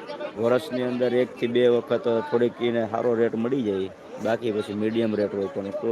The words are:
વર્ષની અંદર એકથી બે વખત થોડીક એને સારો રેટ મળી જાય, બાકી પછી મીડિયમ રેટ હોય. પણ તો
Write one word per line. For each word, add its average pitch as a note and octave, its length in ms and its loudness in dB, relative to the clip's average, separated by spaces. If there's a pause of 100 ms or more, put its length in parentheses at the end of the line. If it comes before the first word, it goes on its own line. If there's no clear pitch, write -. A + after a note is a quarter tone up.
(360)
વર્ષની B2 520 0
અંદર B2 260 0
એકથી B2 400 0
બે B2 140 4
વખત A#2+ 380 2 (180)
થોડીક A#2+ 380 0
એને A#2 260 2
સારો A2+ 260 0
રેટ A2+ 220 2
મળી A#2+ 320 0
જાય, F#2+ 220 0 (320)
બાકી A2+ 300 0
પછી G#2 280 -4
મીડિયમ A2 340 0
રેટ G#2 200 0
હોય. G2 140 -2
પણ G2 220 -6
તો A#2 220 -4